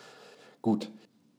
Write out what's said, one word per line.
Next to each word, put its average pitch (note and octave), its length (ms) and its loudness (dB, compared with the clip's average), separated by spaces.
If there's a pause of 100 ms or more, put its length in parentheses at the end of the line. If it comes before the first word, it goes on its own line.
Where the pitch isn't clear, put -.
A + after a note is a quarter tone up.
(600)
Gut. G#2+ 300 2 (480)